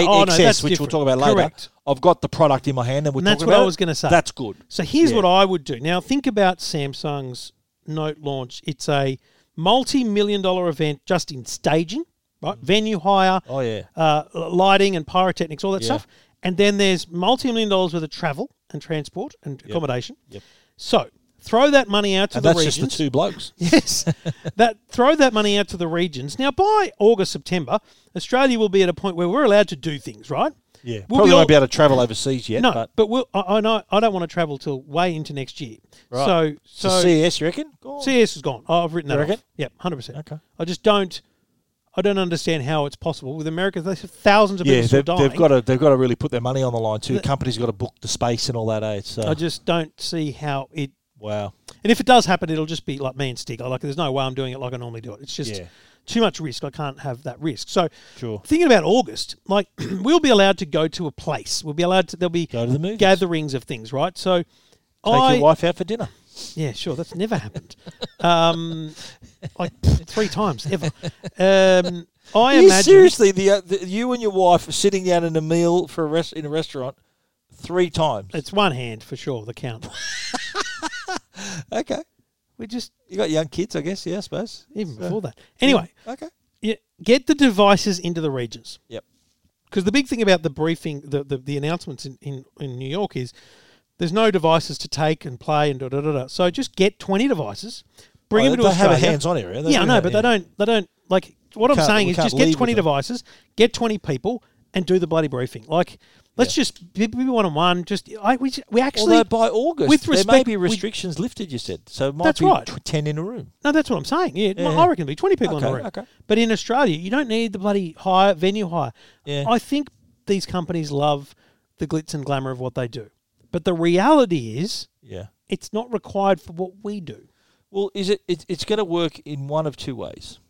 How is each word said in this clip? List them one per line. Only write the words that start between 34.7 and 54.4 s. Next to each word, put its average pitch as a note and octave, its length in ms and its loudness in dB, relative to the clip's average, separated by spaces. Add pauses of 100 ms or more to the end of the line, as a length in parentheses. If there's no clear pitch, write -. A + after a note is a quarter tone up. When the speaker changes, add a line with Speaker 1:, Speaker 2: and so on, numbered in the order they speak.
Speaker 2:
way E3+ 320 -2
into D#3 180 -10
next C3+ 260 -10
year. A2+ 180 -14 (340)
Speaker 1:
Right. C3 140 -2
Speaker 2:
So, D#3+ 300 0 (100)
Speaker 1:
So - 240 -6
Speaker 2:
so F#3 120 4
Speaker 1:
C E3+ 200 4
E - 40 4
S, - 160 -2
you D#3+ 60 0
reckon? C#4+ 240 -6 (100)
Go C4+ 140 -14
on. C#4+ 80 -12
Speaker 2:
C C4+ 160 2
E - 20 8
S - 140 0
is C#3 80 -16
gone. C3 260 -6
Oh, E3+ 140 2
I've D#3+ 100 -6
written D3+ 160 -6
Speaker 1:
You C3+ 80 -2
Speaker 2:
that D3 40 2
Speaker 1:
reckon? D#3+ 140 0
Speaker 2:
off. - 80 -12 (140)
Yep, D3 200 -8
hundred F3 200 -6
percent. B2+ 220 -14
Speaker 1:
Okay. D#3 180 -14 (220)
Speaker 2:
I E3+ 60 -6
just F3 180 -8
don't, G3+ 360 2 (760)
I F#3+ 80 -2
don't G3+ 160 0
understand E3+ 440 -2
how D3 220 -2
it's C#3 100 -10
possible C#3+ 400 -8
with D#3 120 -8
America. F3+ 340 -4
They F3+ 140 -4
have - 160 -14
thousands G3+ 500 4
of D3 60 0
Speaker 1:
Yeah, C#3 80 8
Speaker 2:
people A#2 120 4
still C3 160 6
Speaker 1:
they've, - 20 -14 (120)
they've C#3 120 4
Speaker 2:
dying. E3+ 100 -4
Speaker 1:
gotta, C#3 220 6
they've B2+ 180 0
gotta D3 180 6
really B2+ 180 2
put - 140 -6
their A#2+ 120 -4
money C3 200 -2
on B2+ 100 -2
the A#2 80 -2
line G#2+ 200 -2
too. C3 160 -4
Speaker 2:
The G#2+ 60 -2
Speaker 1:
Companies B2+ 360 -2
gotta A#2 160 -2
book - 280 -8
the A#2 60 -12
space A#2+ 400 -2
and A#2+ 80 -4
all A2 120 -4
that, G#2+ 160 -2
eh? G#2+ 200 -6
So - 240 -6
Speaker 2:
I D#3 60 0
just D#3 320 -6
don't E3 340 -2
see D#3 320 -6
how C#3 420 -8
it C#3 180 -8 (280)
Speaker 1:
Wow. G#2 340 -6 (300)
Speaker 2:
And G3+ 60 0
if A#3 100 4
it C4 60 -6
does - 220 4
happen, E3+ 240 -2
it'll D#3 160 -4
just D#3+ 180 -10
be C#3 140 -8
like C3 180 -8
me C3+ 140 -4
and A#2 80 -12
Stig. A#2+ 200 -12
Like, B2+ 220 -6
there's C#3+ 160 -8
no D3+ 140 -4
way C3+ 120 -2
I'm C3 120 -6
doing C3 180 -8